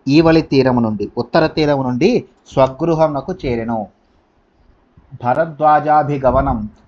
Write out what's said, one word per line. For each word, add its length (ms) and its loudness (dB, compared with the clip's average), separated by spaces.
ఈవలి 340 4
తీరము 380 0
నుండి, 380 -4
ఉత్తర 280 0
తీరము 360 -2
నుండి 420 -2
స్వగృహమునకు 840 0
చేరెను. 400 -4
భరద్వాజాభిగమనం 1400 0